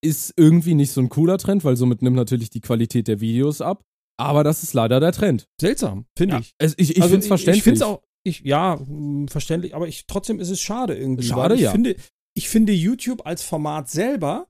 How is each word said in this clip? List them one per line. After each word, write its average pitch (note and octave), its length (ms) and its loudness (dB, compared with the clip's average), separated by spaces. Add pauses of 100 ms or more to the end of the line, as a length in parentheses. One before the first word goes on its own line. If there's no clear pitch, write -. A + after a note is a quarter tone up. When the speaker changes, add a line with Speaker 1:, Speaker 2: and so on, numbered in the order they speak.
Speaker 1:
Ist - 340 -4
irgendwie E3 380 6
nicht C#3+ 180 2
so C3+ 80 -2
ein B2+ 80 2
cooler F3 300 2
Trend, G3 260 -2
weil C3 120 2
somit B2 260 0
nimmt B2+ 140 2
natürlich A#2 340 -2
die A2+ 100 -10
Qualität A#2 480 -2
der G#2+ 120 -2
Videos B2 400 -2
ab. F#3+ 240 -6 (340)
Aber D3 260 2
das D#3 180 0
ist - 120 -10
leider A#2+ 260 4
der E3 120 2
Trend. E3+ 360 -2 (120)
Speaker 2:
Seltsam, D3+ 460 -2 (100)
finde F3+ 200 0
Speaker 1:
Ja, A#2 40 -2
Speaker 2:
ich. - 180 -16
Speaker 1:
es, D#3 180 2
ich, D#3+ 200 4
ich F3+ 60 4
Speaker 2:
Also F3 120 6
Speaker 1:
find's G3 120 2
Speaker 2:
ich, - 20 -6
Speaker 1:
verständlich. G3 300 4
Speaker 2:
ich G#3 60 0
find's A#3+ 180 6
auch, G#3 200 -2 (220)
ich, F#3 180 -4
ja, D3+ 360 0
hm, C#3+ 500 -6
verständlich, E3 460 -6
aber E3 140 -6
ich, - 180 -16
trotzdem G3+ 340 -6
ist F3+ 100 -6
es F#3+ 100 -4
schade G#3+ 360 -4
irgendwie, C3 280 -4
Speaker 1:
Schade, B2 260 0
Speaker 2:
weil - 60 6
ich A#3 60 2
Speaker 1:
ja. G#2+ 100 2
Speaker 2:
finde, A#3+ 240 2 (400)
ich - 120 -6
finde A3 240 4
YouTube A3 540 -2
als E3 160 -8
Format D3+ 480 -6
selber G#3+ 600 -4